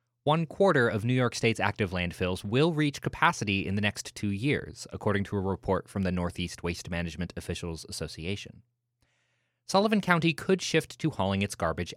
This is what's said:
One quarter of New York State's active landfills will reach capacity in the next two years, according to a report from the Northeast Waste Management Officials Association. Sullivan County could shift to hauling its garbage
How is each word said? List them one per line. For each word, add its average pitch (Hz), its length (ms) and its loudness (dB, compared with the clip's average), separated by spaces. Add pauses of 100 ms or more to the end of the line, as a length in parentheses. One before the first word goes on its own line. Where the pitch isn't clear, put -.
(240)
One 156 220 2
quarter 147 420 4
of 107 160 -2
New 123 100 2
York 123 220 2
State's 113 240 2
active 98 300 0
landfills 90 520 -2
will 135 300 2
reach 147 300 0
capacity 104 600 0
in 95 120 0
the 104 60 0
next - 340 -2
two 104 140 -2
years, 107 640 -2
according 101 320 0
to - 120 -4
a 98 40 0
report 95 480 -2
from 101 140 -4
the 92 80 0
Northeast 87 540 -4
Waste 87 260 -4
Management 85 460 -4
Officials 82 520 -6
Association. - 760 -10 (1040)
Sullivan 208 320 4
County 170 320 4
could 185 300 0
shift - 360 0
to 160 120 0
hauling 98 320 0
its 101 120 -2
garbage 85 420 -2